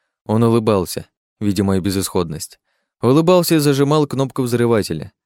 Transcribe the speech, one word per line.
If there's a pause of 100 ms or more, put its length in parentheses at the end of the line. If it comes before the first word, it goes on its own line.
(260)
Он
улыбался, (320)
видя
мою
безысходность. (420)
Улыбался
и
зажимал
кнопку
взрывателя. (120)